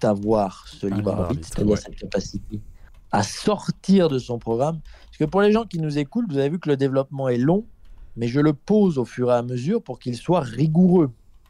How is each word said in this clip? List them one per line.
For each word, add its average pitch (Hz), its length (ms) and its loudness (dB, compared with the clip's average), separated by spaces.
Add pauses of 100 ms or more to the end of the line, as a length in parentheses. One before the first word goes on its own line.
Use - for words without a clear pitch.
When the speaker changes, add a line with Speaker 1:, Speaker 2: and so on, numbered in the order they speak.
Speaker 1:
avoir 104 680 0
ce - 180 -10
Speaker 2:
Un - 20 -2
Speaker 1:
libre 98 100 -2
Speaker 2:
libre 104 120 -2
Speaker 1:
arbitre, 90 200 -2
Speaker 2:
arbitre, - 180 -6
Speaker 1:
c'est-à-dire 104 240 0
Speaker 2:
ouais. 104 80 0
Speaker 1:
cette - 160 -16
capacité 101 640 -8 (520)
à 104 100 2
sortir 190 880 0
de 135 100 -2
son 120 200 -6
programme ? 131 420 -2 (260)
Parce - 120 -18
que 156 60 0
pour 175 160 0
les 208 120 6
gens 226 120 2
qui 175 140 -8
nous 151 200 -2
écoutent, 214 300 -2
vous 139 100 -4
avez 139 120 0
vu 180 80 -4
que 160 100 -4
le 143 80 2
développement 135 520 -2
est 123 100 2
long, 170 260 2 (520)
mais 117 120 -2
je 135 120 0
le 151 120 4
pose 190 460 2
au 120 60 0
fur 123 260 -2
et 123 40 4
à 120 80 2
mesure 127 400 -4
pour - 160 -12
qu'il 117 180 -8
soit 170 240 0
rigoureux. 156 720 4 (380)